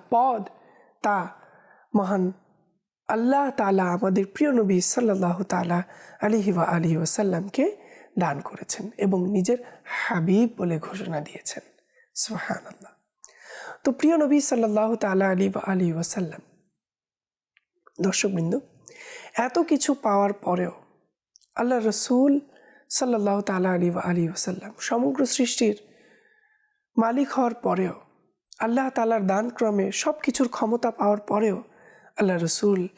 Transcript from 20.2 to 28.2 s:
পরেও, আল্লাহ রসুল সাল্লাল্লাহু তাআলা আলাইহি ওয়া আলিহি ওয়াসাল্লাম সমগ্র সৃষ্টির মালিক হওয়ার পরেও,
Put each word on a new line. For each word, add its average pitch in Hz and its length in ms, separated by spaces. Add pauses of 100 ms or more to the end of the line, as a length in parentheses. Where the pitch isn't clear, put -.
পরেও, 180 400 (800)
আল্লাহ 247 240
রসুল 247 540 (580)
সাল্লাল্লাহু 208 500
তাআলা 185 280
আলাইহি 175 260
ওয়া 175 80
আলিহি 175 260
ওয়াসাল্লাম 190 500
সমগ্র 262 460
সৃষ্টির 233 520 (1200)
মালিক 240 340
হওয়ার 240 240
পরেও, 180 400 (640)